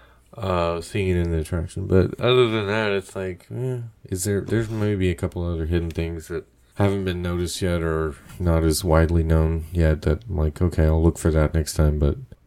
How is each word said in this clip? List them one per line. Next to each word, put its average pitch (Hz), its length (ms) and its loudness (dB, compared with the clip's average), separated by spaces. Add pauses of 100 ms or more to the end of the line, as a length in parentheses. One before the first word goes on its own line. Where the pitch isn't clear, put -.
(340)
Uh, 87 460 -2
seeing 95 280 -4
it 90 80 2
in 85 160 0
the 82 60 0
attraction. 87 480 -4
But 95 340 2
other 123 280 4
than 110 200 -2
that, 107 240 0
it's 98 240 -4
like, 95 380 -8
eh, 123 240 -6 (260)
is 92 200 -6
there, 101 160 0
there's 107 300 -2
maybe 104 400 0
a 87 40 -2
couple 87 300 -6
other 82 220 -4
hidden 85 240 0
things 82 380 -6
that 82 160 -8 (320)
haven't 98 280 0
been 90 160 -2
noticed 87 400 -4
yet 87 220 0
or 80 320 -2 (240)
not 85 240 2
as 80 220 2
widely 80 400 4
known 80 480 2
yet 78 300 2
that 76 260 0
I'm 90 80 -4
like, 78 260 0
"Okay, 82 240 2
I'll 80 160 4
look 82 160 4
for 85 140 2
that 76 200 2
next 80 220 -2
time." 76 240 2
But 73 180 2 (300)